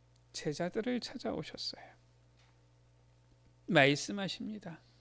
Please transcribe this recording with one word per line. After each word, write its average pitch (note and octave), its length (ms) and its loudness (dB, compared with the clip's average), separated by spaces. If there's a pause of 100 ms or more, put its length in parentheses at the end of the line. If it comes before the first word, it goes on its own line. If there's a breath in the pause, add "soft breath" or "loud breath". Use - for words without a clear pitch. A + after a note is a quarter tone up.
(320)
제자들을 G#3+ 680 -2
찾아오셨어요. - 920 -8 (1700)
말씀하십니다. F3+ 1160 2 (180 soft breath)